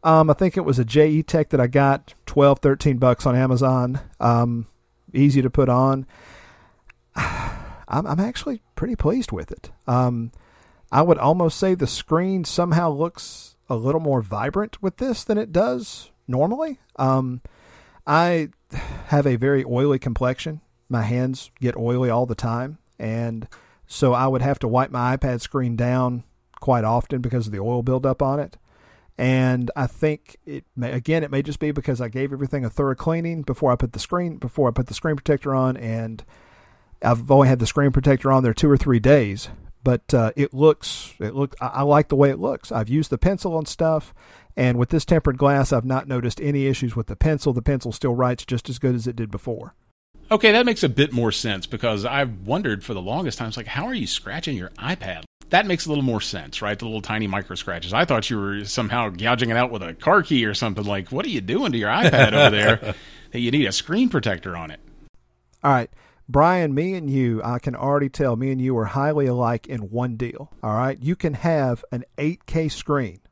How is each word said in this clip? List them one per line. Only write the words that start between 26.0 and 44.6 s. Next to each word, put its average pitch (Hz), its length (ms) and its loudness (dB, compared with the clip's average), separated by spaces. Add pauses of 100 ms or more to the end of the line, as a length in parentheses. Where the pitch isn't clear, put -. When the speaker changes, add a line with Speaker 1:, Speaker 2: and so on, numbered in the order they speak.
Speaker 1:
quite 123 240 2
often 120 360 0
because 120 260 -2
of 107 60 -8
the 98 80 -6
oil 120 220 -2
buildup 127 400 0
on 135 160 0
it. - 180 -8 (640)
And 127 560 2
I 135 120 -2
think - 580 -4
it 143 200 -12 (120)
may, 120 160 -6
again, 151 320 0
it 139 60 -8
may 139 120 0
just 143 160 -6
be 151 120 -2
because 135 300 -4
I 120 80 -6
gave 135 240 -6
everything 135 320 -4
a 113 60 -4
thorough 139 240 0
cleaning 165 480 -4
before 135 300 0
I 120 40 2
put - 160 -2
the - 60 -10
screen, 175 380 -4
before 131 320 0
I 117 40 0
put 139 160 -2
the 104 60 -10
screen 156 220 -2
protector 139 380 -2
on, 131 220 0
and 113 460 -8 (800)
I've 120 280 0
only 135 180 8
had 127 100 4
the 113 80 0
screen 139 260 2
protector 135 380 2
on 131 120 6
there 117 120 2
two 151 160 4
or 139 60 8
three 127 240 4
days. 113 480 4 (340)
But, 123 300 0
uh, 113 240 2
it 139 160 0
looks, - 640 0
it 107 160 -6
look, 139 260 -2
I, 127 60 -6
I 127 160 -4
like 147 260 4
the 143 80 0
way 139 140 6
it 135 80 -4
looks. - 320 -6
I've 110 180 -4
used 147 220 -2
the 127 80 -2
pencil 185 380 0
and 156 100 -4
stuff, 160 460 -2 (440)
and 123 220 2